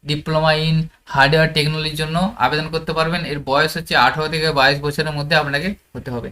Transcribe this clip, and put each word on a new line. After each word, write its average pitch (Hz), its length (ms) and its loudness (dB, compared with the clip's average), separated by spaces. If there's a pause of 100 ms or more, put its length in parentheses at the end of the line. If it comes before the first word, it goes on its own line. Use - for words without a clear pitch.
(100)
diploma 156 420 0 (160)
in 160 80 2 (360)
hardware 156 440 4
technology-র 156 460 -2
জন্য 156 140 -4 (280)
আবেদন 151 300 0
করতে 160 240 -4
পারবেন। 160 240 0 (100)
এর 147 60 -4 (100)
বয়স 151 300 2
হচ্ছে 175 160 -6 (120)
আঠারো 151 280 0
থেকে 160 140 0 (100)
বাইশ 139 180 4 (100)
বছরের 147 320 -4
মধ্যে 147 240 -2
আপনাকে 143 260 -4 (260)
হতে 131 200 -10
হবে। 120 180 -8